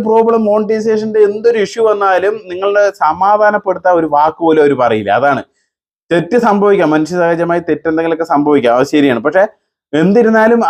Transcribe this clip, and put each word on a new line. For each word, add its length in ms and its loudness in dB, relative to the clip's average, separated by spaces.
പ്രോബ്ലം, 420 2
മോണിറ്റൈസേഷന്റെ 800 -2
എന്തൊരു 360 0
ഇഷ്യൂ 240 -6
വന്നാലും 460 0
നിങ്ങളുടെ 320 0
സമാധാനപ്പെടുത്താൻ 960 0
ഒരു 160 -2
വാക്ക് 300 0
പോലും 180 2
അവർ 80 2
പറയില്ല. 280 -2
അതാണ് 220 0
തെറ്റ് 360 0
സംഭവിക്കാം, 480 2
മനുഷ്യ 260 -2
സഹജമായി 480 -2
തെറ്റ് 220 -4
എന്തെങ്കിലുമൊക്കെ 420 -4
സംഭവിക്കാം, 460 0
അത് 160 0
ശരിയാണ്. 320 0
പക്ഷെ 180 2
എന്നിരുന്നാലും 760 2